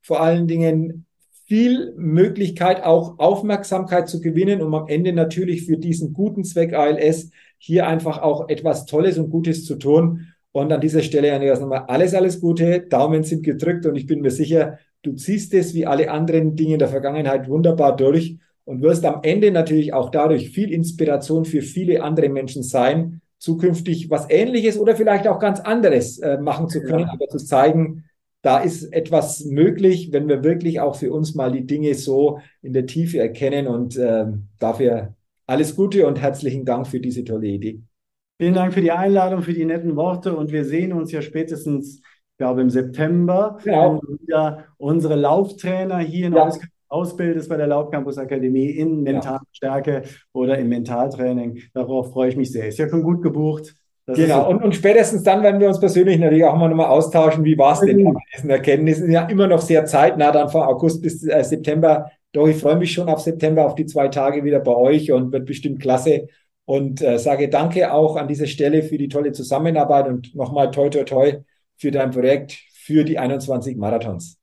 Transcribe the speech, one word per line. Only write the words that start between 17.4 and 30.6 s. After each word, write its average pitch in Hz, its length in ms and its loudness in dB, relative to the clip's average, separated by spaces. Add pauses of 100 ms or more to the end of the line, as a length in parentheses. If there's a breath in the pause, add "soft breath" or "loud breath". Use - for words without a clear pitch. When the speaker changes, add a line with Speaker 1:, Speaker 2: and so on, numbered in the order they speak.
Speaker 1:
wunderbar 151 480 2
durch 160 440 0 (260 soft breath)
und 131 160 -8
wirst 170 240 2
am 143 160 -2
Ende 202 300 2
natürlich 156 420 0
auch 127 160 -2
dadurch 151 400 0
viel 202 220 -4
Inspiration 160 760 -2
für 151 160 -2
viele 175 400 -2
andere 151 280 0
Menschen 131 340 -6
sein, 143 580 -2 (160)
zukünftig 165 720 -2
was - 200 -4
Ähnliches 214 500 2
oder 214 160 4
vielleicht 214 320 2
auch 180 120 0
ganz 202 200 0
anderes, 202 600 0
äh, 139 200 -2
machen 147 280 -4
zu 151 140 -6
können, 160 200 -2
Speaker 2:
Ja. 170 120 -4
Speaker 1:
aber 139 140 -8
zu 147 100 -10
zeigen, 156 680 0 (360)
da 139 160 2
ist 165 340 -4
etwas 160 540 -2
möglich, 170 680 2
wenn 147 160 -2
wir 135 160 0
wirklich 170 360 0